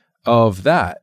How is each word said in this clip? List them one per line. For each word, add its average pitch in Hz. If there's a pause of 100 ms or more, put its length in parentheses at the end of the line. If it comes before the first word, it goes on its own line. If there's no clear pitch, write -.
(240)
of 113
that. 135